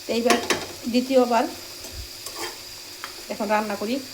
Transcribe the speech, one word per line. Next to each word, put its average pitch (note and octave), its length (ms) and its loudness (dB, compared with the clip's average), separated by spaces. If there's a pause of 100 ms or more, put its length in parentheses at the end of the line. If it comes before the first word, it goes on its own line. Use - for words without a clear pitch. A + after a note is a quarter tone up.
তো - 140 -8
এইবার A#3 200 6 (540)
দ্বিতীয়বার B3 520 6 (1900)
এখন G#3 220 -2
রান্না G#3+ 260 2
করি। A3+ 160 0 (180)